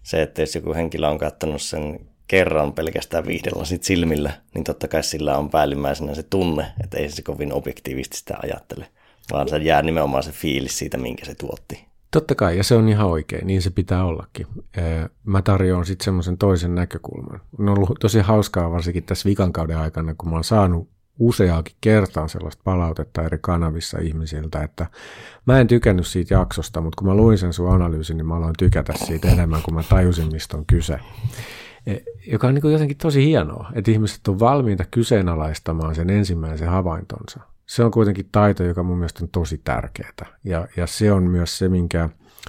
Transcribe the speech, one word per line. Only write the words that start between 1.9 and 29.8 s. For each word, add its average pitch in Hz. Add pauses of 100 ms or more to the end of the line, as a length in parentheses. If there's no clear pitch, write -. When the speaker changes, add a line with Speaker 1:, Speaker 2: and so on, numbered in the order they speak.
Speaker 1:
kerran 78
pelkästään 80
viihdelasit -
silmillä, 78 (220)
niin 82
totta -
kai -
sillä 73
on 73
päällimmäisenä 71
se 78
tunne, 82 (180)
että 67
ei 73
se 73
kovin 71
objektiivisesti -
sitä -
ajattele, - (440)
vaan 71
se 76
jää 78
nimenomaan 73
se 78
fiilis 67
siitä, 73
minkä 62
se 69
tuotti. - (240)
Speaker 2:
Totta -
kai, 90
ja 98
se 120
on 110
ihan 104
oikein, 82
niin 95
se 92
pitää 92
ollakin. - (300)
Ee, 80 (140)
mä 98
tarjoan 92
sit 90
semmoisen 90
toisen 87
näkökulman. - (180)
On 101
ollut 98
tosi 110
hauskaa 98
varsinkin 87
tässä -
vikan 95
kauden 80
aikana, 80
kun 85
mä 80
oon 82
saanut 92 (300)
useaakin 92
kertaan 95
sellaista 82
palautetta 82
eri 80
kanavissa 82
ihmisiltä, 78
että 80 (600)
mä 131
en 120
tykännyt 110
siitä 90
jaksosta, 92
mut 80
kun 95
mä 95
luin 110
sen 90
sun 87
analyysin, 82
niin 80
mä 82
aloin 82
tykätä 87
siitä -
enemmän, 85
kun 82
mä 80